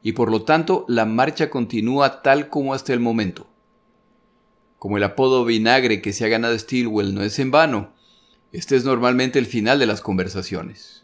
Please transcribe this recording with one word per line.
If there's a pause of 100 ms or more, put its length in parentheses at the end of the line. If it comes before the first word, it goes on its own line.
y
por
lo
tanto
la
marcha
continúa
tal
como
hasta
el
momento. (1300)
Como
el
apodo
vinagre
que
se
ha
ganado
Stilwell
no
es
en
vano, (600)
este
es
normalmente
el
final
de
las
conversaciones.